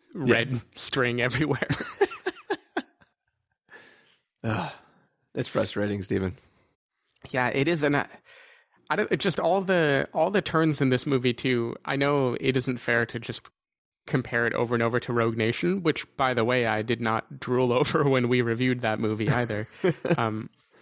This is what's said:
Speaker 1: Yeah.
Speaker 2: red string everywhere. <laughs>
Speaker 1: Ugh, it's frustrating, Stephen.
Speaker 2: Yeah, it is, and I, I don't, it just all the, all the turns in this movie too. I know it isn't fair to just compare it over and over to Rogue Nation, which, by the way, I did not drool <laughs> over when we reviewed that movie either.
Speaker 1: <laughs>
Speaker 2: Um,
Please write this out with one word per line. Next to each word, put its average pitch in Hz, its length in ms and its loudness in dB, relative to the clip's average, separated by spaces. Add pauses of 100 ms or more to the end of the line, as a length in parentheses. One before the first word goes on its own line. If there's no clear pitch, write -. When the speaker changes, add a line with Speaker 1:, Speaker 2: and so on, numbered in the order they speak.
(160)
Speaker 1:
Yeah. 131 180 4
Speaker 2:
red 117 280 0 (120)
string 120 480 -2
everywhere. 127 480 0
<laughs> - 60 2 (2750)
Speaker 1:
Ugh, 92 280 -2 (600)
it's - 160 -4
frustrating, 101 540 -2
Stephen. 95 340 -2 (920)
Speaker 2:
Yeah, 123 200 0
it 135 180 0
is, 165 160 0
and 143 140 2
I, - 80 0 (840)
I - 60 -2
don't, - 160 -2
it 135 80 0
just - 200 0
all 175 220 2
the, 165 520 2
all 170 180 2
the 202 100 2
turns 156 400 2
in 135 80 4
this 127 160 0
movie 127 280 2
too. 120 420 -2 (100)
I 143 100 -2
know 139 440 2
it 131 180 2
isn't 127 200 -2
fair 117 300 2
to 123 120 -8
just - 300 -10 (560)
compare 123 400 0
it 113 80 -2
over 120 220 0
and 117 80 2
over 117 160 2
to 120 140 -6
Rogue 117 240 2
Nation, 175 440 0
which, 160 240 -2 (120)
by 131 180 2
the 113 100 2
way, 123 220 2
I 107 160 0
did 117 180 -2
not 113 380 -2
drool 127 340 2
<laughs> - 0 -
over 147 300 2
when 131 260 4
we 123 120 4
reviewed 123 400 0
that 110 180 0
movie 107 300 0
either. 110 380 0 (140)
Speaker 1:
<laughs> 180 140 2 (220)
Speaker 2:
Um, 110 320 -2 (320)